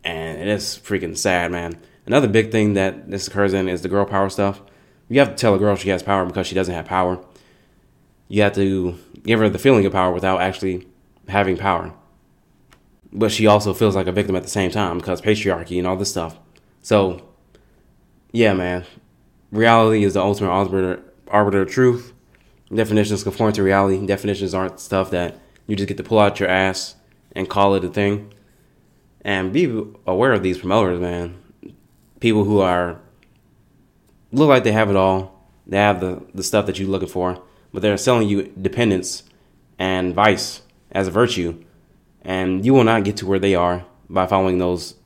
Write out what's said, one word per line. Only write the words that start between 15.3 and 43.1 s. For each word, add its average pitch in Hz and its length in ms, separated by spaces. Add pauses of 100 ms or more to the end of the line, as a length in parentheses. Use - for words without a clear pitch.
and 90 100
all 95 80
this 95 160
stuff. 82 260 (440)
So, 95 400 (1120)
yeah, 113 200
man. 90 320 (680)
Reality 110 520
is 95 120
the 95 60
ultimate 101 280
arbiter, 92 520 (280)
arbiter 101 320
of 95 100
truth. 123 420 (600)
Definitions 107 500
conform 107 300
to 104 100
reality. 98 420
Definitions 98 480
aren't 92 260
stuff 95 320
that 87 260 (300)
you 107 80
just 98 120
get 101 100
to - 60
pull 110 160
out 101 200
your 92 100
ass 92 460 (380)
and 92 160
call 98 260
it 92 80
a 90 60
thing. 104 440 (880)
And 95 320
be 127 300 (220)
aware 113 280
of 92 100
these 90 140
promoters, 92 420
man. 87 420 (800)
People 107 240
who 104 160
are, 90 400 (1300)
look 143 180
like 127 140
they 113 80
have 107 180
it 98 60
all. 95 540 (160)
They 95 120
have 101 240
the, 90 320
the 95 100
stuff 104 220
that 92 120
you're 95 120
looking 95 180
for. 90 340 (320)
But 92 80
they're 104 160
selling 117 300
you 98 160 (180)
dependence 95 640 (560)
and 92 340
vice 101 480 (300)
as 98 160
a 90 40
virtue. 90 520 (580)
And 92 440
you 131 80
will 131 100
not 110 220
get 104 120